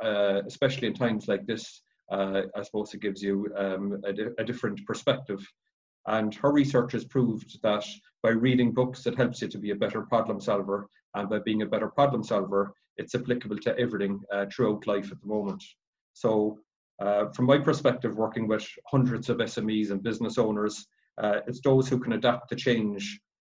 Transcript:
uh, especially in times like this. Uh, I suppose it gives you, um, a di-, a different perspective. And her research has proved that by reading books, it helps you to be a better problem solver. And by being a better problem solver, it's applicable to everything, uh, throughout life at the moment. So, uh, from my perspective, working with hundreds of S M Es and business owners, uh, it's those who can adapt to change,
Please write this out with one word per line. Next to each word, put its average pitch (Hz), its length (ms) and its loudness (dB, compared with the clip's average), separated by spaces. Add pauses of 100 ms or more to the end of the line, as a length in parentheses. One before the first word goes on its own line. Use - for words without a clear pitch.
uh, 101 420 2
especially 135 440 0
in 113 40 -2
times 110 360 -2
like 98 180 0
this. - 340 -8 (300)
Uh, 98 320 0 (100)
I 101 100 -6
suppose 107 300 -6
it 101 60 -14
gives 101 240 -4
you, 98 320 0
um, 98 480 -2
a 101 80 -4
di-, 104 260 -4
a 110 60 -4
different 107 420 -4
perspective. 107 560 -4 (640)
And 107 300 0
her 143 160 2
research 135 400 2
has 117 140 -4
proved 110 560 -2
that 104 240 0 (360)
by 113 80 4
reading 120 440 4
books, 127 320 -2
it 120 100 -2
helps 123 260 0
you 107 60 -4
to - 100 -10
be 104 140 -4
a 98 40 0
better 104 280 -2
problem 110 380 0
solver. 101 480 -2 (260)
And 101 140 -4
by 107 100 0
being 110 220 0
a 104 40 0
better 107 220 0
problem 135 360 2
solver, 98 500 0 (240)
it's - 180 -6
applicable 120 440 -2
to 113 180 0
everything, 101 440 -2 (120)
uh, 101 180 0
throughout 107 360 0
life 101 240 -2
at 82 100 -16
the - 60 -14
moment. 101 360 -4 (500)
So, 107 460 2 (400)
uh, 101 300 2
from 127 160 0
my 139 140 8
perspective, 117 580 2
working 110 300 0
with - 200 0 (200)
hundreds 123 420 2
of 117 100 2
S 110 180 -2
M 107 120 -2
Es 107 220 2
and 95 120 -2
business 110 340 -2
owners, 107 480 0 (320)
uh, 104 300 2
it's 123 140 -8
those 131 260 6
who 123 120 2
can 120 140 -2
adapt 120 360 2
to 113 60 -4
change, 104 680 0 (240)